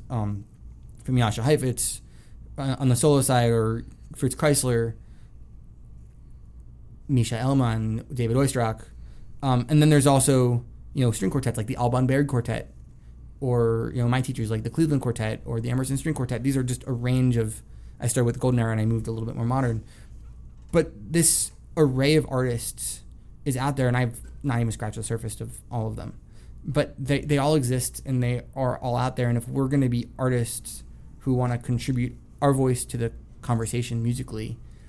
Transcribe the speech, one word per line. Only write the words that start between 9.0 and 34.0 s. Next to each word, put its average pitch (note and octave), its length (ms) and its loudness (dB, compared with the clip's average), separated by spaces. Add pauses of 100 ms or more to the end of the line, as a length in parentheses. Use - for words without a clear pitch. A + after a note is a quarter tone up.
Um, B2 260 2
and D3+ 120 6
then D3+ 100 8
there's C#3+ 160 8
also, C3 580 4 (280)
you C3+ 120 0
know, A#2 80 4
string F#3+ 180 -2
quartets B2 260 -2
like G#2+ 120 -4
the B2 80 -4
Alban B2 300 2
Berg C3+ 200 4
Quartet, B2 460 -2 (680)
or, A#2 540 2
you B2 80 0
know, A#2+ 60 2
my B2+ 120 4
teachers B2 300 -4
like A2 140 -2
the A#2 60 -4
Cleveland D3+ 300 2
Quartet A2+ 440 -2
or A#2+ 160 -4
the A#2+ 100 -4
Emerson C3 260 0
String D#3 180 -2
Quartet. B2 280 -2
These C3+ 140 0
are B2+ 80 0
just B2 240 -4
a C3+ 40 -2
range B2 440 2
of, A2 260 -2 (380)
I A#2+ 80 -2
started B2 180 2
with A#2 80 2
the A#2+ 60 -8
golden B2 180 2
era A2+ 140 2
and A2 80 0
I A2 40 0
moved A2+ 220 0
a A#2 60 -6
little A2+ 140 -6
bit A2+ 100 -6
more A#2 100 -2
modern. A#2+ 380 0 (880)
But E3+ 200 2 (200)
this - 400 2 (240)
array C#3 400 6
of D3+ 120 4
artists - 760 -4 (420)
is C3 120 0
out C3+ 200 0
there, C3 100 2
and B2 100 2
I've B2 240 0 (220)
not B2+ 160 0
even A#2 140 0
scratched G#2+ 240 -6
the A2 80 -8
surface A2+ 360 -6
of A2+ 200 -10 (100)
all A#2 160 -4
of A2 80 -6
them. G2 200 -10 (500)
But C#3+ 340 -2
they, C#3 220 0
they D3 180 2
all C#3+ 160 4
exist, B2+ 500 0
and C3 180 0
they B2 200 -2 (140)
are C3 220 0
all A#2+ 180 -2
out B2 200 0
there. B2 120 0
And A#2+ 100 2
if A#2 100 -4
we're C3+ 200 0
gonna C3+ 200 4
be A#2+ 200 0 (100)
artists B2+ 640 -2 (380)
who C3+ 120 0
wanna B2 260 2
contribute B2 580 -2 (260)
our C#3+ 100 6
voice C3 340 2
to - 100 -8
the A#2 160 -2 (280)
conversation A#2 640 -2